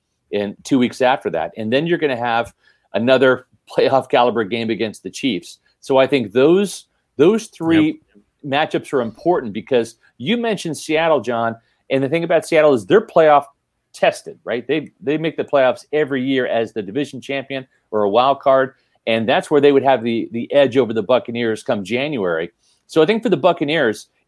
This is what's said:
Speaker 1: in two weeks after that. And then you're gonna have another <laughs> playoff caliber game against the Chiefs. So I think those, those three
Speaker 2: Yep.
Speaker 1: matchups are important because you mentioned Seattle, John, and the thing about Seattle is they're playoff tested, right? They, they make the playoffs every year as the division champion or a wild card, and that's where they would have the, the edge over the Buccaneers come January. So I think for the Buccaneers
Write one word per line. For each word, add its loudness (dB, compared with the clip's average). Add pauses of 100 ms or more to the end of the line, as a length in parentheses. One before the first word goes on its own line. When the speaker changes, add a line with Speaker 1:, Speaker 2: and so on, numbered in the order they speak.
(300)
Speaker 1:
in -4
two 0
weeks -2
after 0
that. -6
And -6
then -2
you're -2
gonna -2
have -4 (400)
another 2 (100)
<laughs> -20
playoff 0
caliber 2
game -6
against -6
the -12
Chiefs. -6 (220)
So 0
I 4
think 0
those, 2 (300)
those 2
three -2 (440)
Speaker 2:
Yep. -2
Speaker 1:
matchups -6
are 0
important -4
because -2 (220)
you -2
mentioned -4
Seattle, 0
John, -4 (340)
and 0
the -2
thing -2
about 0
Seattle 4
is -2
they're 4
playoff 4 (460)
tested, -4
right? -6
They, -4
they -2
make -6
the -4
playoffs 0
every -2
year -2
as -4
the -6
division -8
champion -10 (240)
or 0
a 2
wild 2
card, 2 (300)
and -2
that's 0
where 4
they 6
would 4
have 2
the, -4
the -8
edge 4
over 2
the -2
Buccaneers -2
come -4
January. -4 (340)
So 2
I 4
think 0
for 0
the 0
Buccaneers 0 (200)